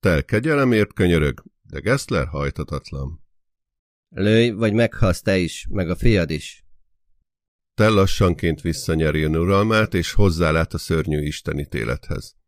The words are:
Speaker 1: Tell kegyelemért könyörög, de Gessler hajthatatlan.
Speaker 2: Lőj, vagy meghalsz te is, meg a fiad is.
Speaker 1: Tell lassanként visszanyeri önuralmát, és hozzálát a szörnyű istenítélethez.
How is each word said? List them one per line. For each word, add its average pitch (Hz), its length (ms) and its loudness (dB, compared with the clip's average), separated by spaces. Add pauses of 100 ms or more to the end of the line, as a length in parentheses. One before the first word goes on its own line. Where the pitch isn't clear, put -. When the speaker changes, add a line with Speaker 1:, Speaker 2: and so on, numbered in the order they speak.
Speaker 1:
Tell 82 200 2
kegyelemért 123 720 2
könyörög, 80 500 2 (260)
de - 120 -10
Gessler 95 460 -2
hajthatatlan. 71 960 -8 (840)
Speaker 2:
Lőj, 110 420 2
vagy 110 220 0
meghalsz 104 500 0
te 95 160 0
is, - 320 -4
meg 92 200 -4
a 90 60 -2
fiad 90 340 2
is. - 340 -10 (1080)
Speaker 1:
Tell 107 180 4
lassanként 92 680 2
visszanyeri 78 600 -2
önuralmát, 98 720 2
és 87 180 -2
hozzálát 82 640 2
a 87 40 -4
szörnyű 76 440 -2
istenítélethez. 71 1120 -8 (120)